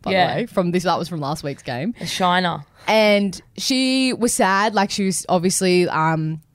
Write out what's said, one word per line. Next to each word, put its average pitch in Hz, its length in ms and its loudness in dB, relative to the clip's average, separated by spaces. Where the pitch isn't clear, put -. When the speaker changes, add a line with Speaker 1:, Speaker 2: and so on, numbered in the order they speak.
Speaker 1:
by - 120 -4
Speaker 2:
Yeah. 180 220 4
Speaker 1:
the 170 80 -2
way. - 20 -8
From 185 260 -2
this, 180 120 0
that 175 140 0
was 147 120 -6
from 165 100 -8
last 147 240 -6
week's 143 180 -8
game. 139 380 -6
Speaker 2:
A 175 60 -10
shiner. 180 580 0
Speaker 1:
And 208 520 2
she 262 560 0
was 240 200 0
sad. 202 400 2
Like, 202 180 0
she 202 160 -2
was - 200 -4
obviously, 180 600 2
um, 160 500 -2